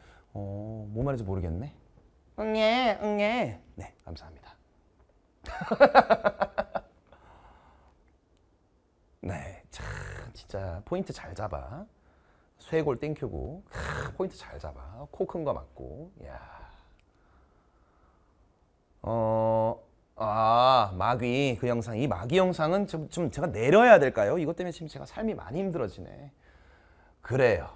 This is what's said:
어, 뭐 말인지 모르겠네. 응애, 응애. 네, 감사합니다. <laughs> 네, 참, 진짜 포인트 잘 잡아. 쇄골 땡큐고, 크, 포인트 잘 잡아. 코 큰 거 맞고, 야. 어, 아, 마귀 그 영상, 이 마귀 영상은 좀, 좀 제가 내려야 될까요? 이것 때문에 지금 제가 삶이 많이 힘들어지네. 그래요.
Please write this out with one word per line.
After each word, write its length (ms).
어, 580
뭐 120
말인지 200
모르겠네. 500
응애, 600
응애. 600
네, 180
감사합니다. 500
<laughs> 1400
네, 480
참, 160
진짜 520
포인트 280
잘 220
잡아. 500
쇄골 400
땡큐고, 680
크, 440
포인트 240
잘 220
잡아. 520
코 140
큰 180
거 100
맞고, 580
야. 140
어, 800
아, 800
마귀 640
그 80
영상, 300
이 100
마귀 300
영상은 500
좀, 220
좀 220
제가 160
내려야 520
될까요? 380
이것 180
때문에 160
지금 160
제가 180
삶이 280
많이 260
힘들어지네. 720
그래요. 540